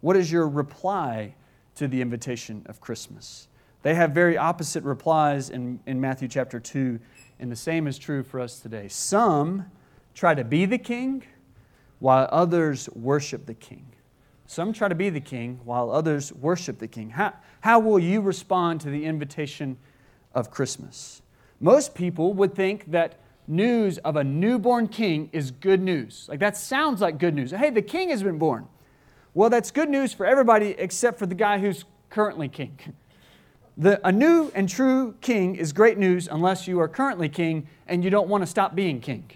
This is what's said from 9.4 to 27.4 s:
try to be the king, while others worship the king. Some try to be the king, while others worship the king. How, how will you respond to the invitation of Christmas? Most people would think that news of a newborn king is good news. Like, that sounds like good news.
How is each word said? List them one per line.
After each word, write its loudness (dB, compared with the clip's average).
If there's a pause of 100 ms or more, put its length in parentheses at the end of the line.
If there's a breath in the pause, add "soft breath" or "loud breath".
try 4
to -4
be 2
the 0
king, -6 (760 soft breath)
while 4
others 2
worship -4
the -12
king. -20 (600 soft breath)
Some -6
try 0
to 0
be -2
the -4
king, -10
while -2
others 0
worship -4
the -12
king. -12
How, -2 (280 soft breath)
how 6
will 4
you 2
respond -2
to -8
the -6
invitation -6 (560 soft breath)
of -2
Christmas? -8 (380 soft breath)
Most 6
people -2
would 2
think -2
that 0 (280 soft breath)
news 2
of -4
a 0
newborn 0
king -2
is -4
good 2
news. -4
Like, -6
that 0
sounds -2
like 0
good 2
news. -2